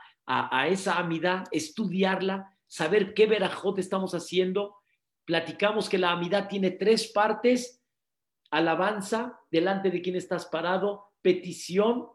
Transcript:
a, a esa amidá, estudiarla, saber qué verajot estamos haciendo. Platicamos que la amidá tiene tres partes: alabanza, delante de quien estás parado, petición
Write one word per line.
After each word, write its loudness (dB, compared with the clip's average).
a, 0
a 2
esa 0
amidá, -2
estudiarla, -2
saber 0
qué 6
verajot 0
estamos -2
haciendo. -2
Platicamos 0
que 0
la 2
amidá 0
tiene 0
tres 2
partes: 0
alabanza, 0
delante 2
de -2
quien -4
estás -4
parado, -4
petición 0